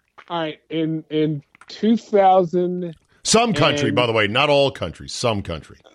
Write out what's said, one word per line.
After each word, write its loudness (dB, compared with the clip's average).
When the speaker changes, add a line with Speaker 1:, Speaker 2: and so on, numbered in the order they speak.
Speaker 1:
All -6
right, -8
in, -4
in -2
two 0
thousand, 2
Speaker 2:
Some 2
country, 0
Speaker 1:
and -2
Speaker 2:
by 2
the 0
way, 2
not 0
all 4
country, -10
some -2
country. -10